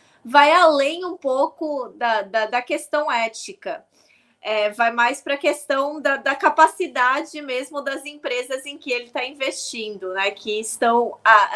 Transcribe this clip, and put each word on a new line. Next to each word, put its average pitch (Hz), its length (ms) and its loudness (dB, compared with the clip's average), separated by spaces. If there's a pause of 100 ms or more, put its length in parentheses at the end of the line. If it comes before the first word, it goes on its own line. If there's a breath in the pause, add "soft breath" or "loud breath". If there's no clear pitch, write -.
(240 soft breath)
vai 285 300 6
além 330 520 4
um 339 120 -10
pouco 269 720 -2
da, 214 320 -2
da, 214 260 -2
da 240 140 -2
questão 302 500 -4
ética. 226 760 -6 (580 soft breath)
É, 208 280 -2
vai 233 200 2
mais 240 300 0
pra 277 160 -2
questão 285 640 -2
da, 277 160 0
da 277 160 -2
capacidade 302 1080 2
mesmo 277 360 -6
das 277 260 -6
empresas 269 600 -8
em 285 100 -14
que 285 160 -12
ele 240 200 -6
tá 262 120 -6
investindo, 220 880 -8
né? 196 180 -2
Que 214 280 -6
estão 233 640 0
a-, 208 320 6